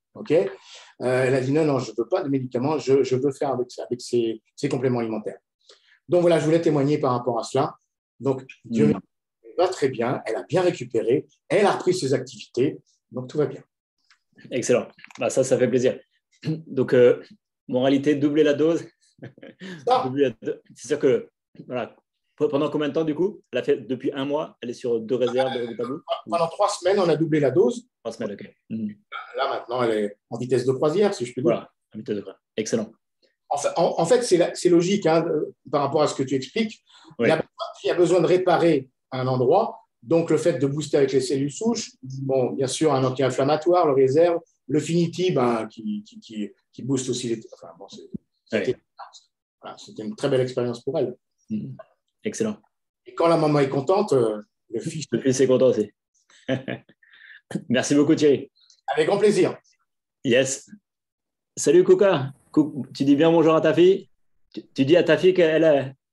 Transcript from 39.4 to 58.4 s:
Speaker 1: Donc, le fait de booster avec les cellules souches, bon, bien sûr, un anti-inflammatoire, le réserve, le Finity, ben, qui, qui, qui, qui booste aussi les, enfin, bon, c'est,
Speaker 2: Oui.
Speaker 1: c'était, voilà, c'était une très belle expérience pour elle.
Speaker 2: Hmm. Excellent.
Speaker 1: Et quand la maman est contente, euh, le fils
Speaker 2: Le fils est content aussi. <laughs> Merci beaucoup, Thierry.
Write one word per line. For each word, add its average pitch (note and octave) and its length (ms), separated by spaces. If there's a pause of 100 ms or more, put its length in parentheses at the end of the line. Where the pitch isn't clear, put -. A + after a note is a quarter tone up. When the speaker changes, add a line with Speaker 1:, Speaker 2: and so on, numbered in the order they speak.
Speaker 1:
Donc, E3 280
le D#3 80
fait E3+ 220
de C#3 80
booster D3 300
avec C3+ 140
les C#3 80
cellules C#3 320
souches, A3 400 (120)
bon, C3 480
bien C3+ 160
sûr, D3+ 260
un C3 100
anti-inflammatoire, C#3+ 840
le C#3 60
réserve, D3+ 460 (280)
le C#3+ 120
Finity, E3+ 520
ben, A#2+ 360
qui, G#2 360
qui, - 180
qui, G#2 300 (200)
qui - 120
booste B2+ 260
aussi B2 180
les, A2 140 (120)
enfin, E2+ 240
bon, G2 120
c'est, - 120
Speaker 2:
Oui. - 640
Speaker 1:
c'était, B2 120 (840)
voilà, - 160
c'était G#2+ 260
une G#2+ 120
très C#3 140
belle C3 120
expérience B2 420
pour C#3 160
elle. A2+ 160 (340)
Speaker 2:
Hmm. C3+ 220 (520)
Excellent. G#2+ 340 (500)
Speaker 1:
Et - 80
quand E3 120
la E3 100
maman D3+ 220
est C3+ 100
contente, F#3 440
euh, A2 280 (280)
le A2+ 100
fils D#3 320
Speaker 2:
Le A#2 80
fils C3 220
est C3 60
content B2+ 200
aussi. G#2+ 240 (560)
<laughs> - 1200
Merci B2 260
beaucoup, D3 200
Thierry. C#3 360 (360)